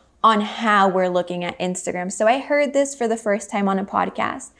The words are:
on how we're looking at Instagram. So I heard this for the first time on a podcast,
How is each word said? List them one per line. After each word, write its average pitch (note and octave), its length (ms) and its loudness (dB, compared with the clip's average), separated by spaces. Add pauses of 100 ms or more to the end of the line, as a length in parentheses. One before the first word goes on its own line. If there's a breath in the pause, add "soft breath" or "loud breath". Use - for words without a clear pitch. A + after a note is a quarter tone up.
(220 soft breath)
on G#3+ 180 6
how G#3 480 2
we're F#3 220 2
looking F3+ 340 -2
at F3 140 -6
Instagram. F3+ 520 -4
So G#3+ 160 -2
I B3 120 4
heard C#4+ 340 0
this C#4 220 0
for A#3 120 -2
the A3+ 100 0
first G#3 340 -2
time G3+ 180 0
on G3 100 0
a G3 60 -4
podcast, G3 760 -4